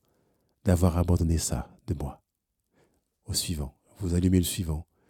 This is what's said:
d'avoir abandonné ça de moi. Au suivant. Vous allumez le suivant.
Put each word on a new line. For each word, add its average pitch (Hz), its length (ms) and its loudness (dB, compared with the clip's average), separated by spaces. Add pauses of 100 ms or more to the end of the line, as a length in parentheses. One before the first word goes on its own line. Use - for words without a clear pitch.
(640)
d'avoir 87 320 4
abandonné 85 400 2
ça - 320 -4 (180)
de - 60 -4
moi. 71 300 -8 (1000)
Au 95 80 -10
suivant. 73 420 -6 (240)
Vous 87 160 -2
allumez 92 240 4
le 85 60 2
suivant. 80 420 -6 (220)